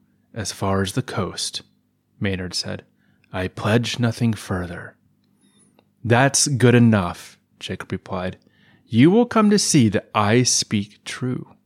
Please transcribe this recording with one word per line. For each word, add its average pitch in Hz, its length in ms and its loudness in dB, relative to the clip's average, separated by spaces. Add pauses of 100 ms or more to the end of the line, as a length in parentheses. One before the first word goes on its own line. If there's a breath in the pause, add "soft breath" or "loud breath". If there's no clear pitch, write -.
(340)
as 104 180 -10
far 98 300 -2
as 95 120 -4
the 131 80 -4
coast," - 640 -8 (560)
Maynard 92 340 -6
said. 98 320 -10 (480)
"I - 140 -4
pledge 113 520 -2
nothing 117 340 -2
further." 90 640 -10 (1080 soft breath)
"That's 123 440 2
good 123 280 4
enough," 107 640 2 (220)
Jacob - 320 -12
replied. 92 460 -8 (480 soft breath)
"You 127 260 4
will 233 140 4
come 220 240 2
to 208 100 4
see 123 300 4
that 101 260 -4
I 110 280 2
speak - 600 -4
true. - 520 -8 (100)